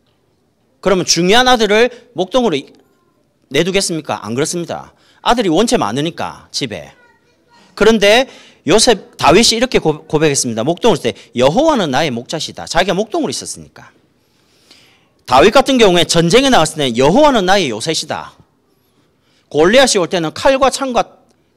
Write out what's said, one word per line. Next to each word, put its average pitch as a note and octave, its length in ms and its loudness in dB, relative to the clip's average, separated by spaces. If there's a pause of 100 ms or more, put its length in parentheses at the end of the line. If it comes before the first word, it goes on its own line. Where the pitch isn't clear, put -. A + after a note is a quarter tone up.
(800)
그러면 F#3 240 0
중요한 G#3 440 2
아들을 A3+ 640 0
목동으로 F#3+ 400 -2
이-, - 180 -8 (760)
내두겠습니까? E3 760 -4
안 G#2+ 100 -8
그렇습니다. C#3 600 -8 (280)
아들이 A#3 260 -2
원체 A3 280 0
많으니까 A#2+ 760 -6
집에. F#2 400 -10 (840)
그런데 G#3+ 540 2 (400)
요셉, G#3+ 480 0
다윗이 F3+ 360 4
이렇게 A3+ 280 -2
고-, D3+ 240 -4
고백했습니다. C3+ 580 -2
목동으로 F3 380 0
있을 A2+ 120 -4
때 - 80 -14 (140)
"여호와는 F#3 560 0
나의 C#3+ 200 -2
목자시다." A#2 560 -10
자기가 F#3 280 -2
목동으로 A3 360 -4
있었으니까. - 600 -16 (1400)
다윗 C#3+ 240 4
같은 C4+ 280 2
경우에 F3+ 260 4
전쟁에 F3 460 2
나갔을 E3 260 2
때 C3+ 200 -4
"여호와는 G#3 500 4
나의 F3+ 240 0
요새시다." A#2+ 640 -8 (1160)
골리앗이 G#3+ 520 4
올 D#3+ 80 -4
때는 E3 260 -4
"칼과 C4+ 360 0
창과 A#3+ 460 -6 (400)